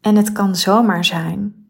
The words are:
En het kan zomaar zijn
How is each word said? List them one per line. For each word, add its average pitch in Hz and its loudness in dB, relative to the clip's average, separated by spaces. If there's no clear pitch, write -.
En 214 2
het 208 2
kan 202 -2
zomaar 190 0
zijn 180 -6